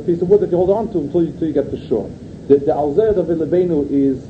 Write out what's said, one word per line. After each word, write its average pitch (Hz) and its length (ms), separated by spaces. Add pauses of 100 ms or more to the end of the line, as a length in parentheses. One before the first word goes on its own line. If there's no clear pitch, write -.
piece 175 160
of 180 60
wood 208 140
that 170 80
you 175 60
hold 180 140
on 226 220
to 180 80
until 147 240
you, 151 60
until 160 180
you 147 40
get 135 200
to 123 160
shore. 101 200 (380)
The, 139 120
the 156 140
Al 143 220
Zayed 214 220
of 170 100
Ilabenu 160 640
is 135 400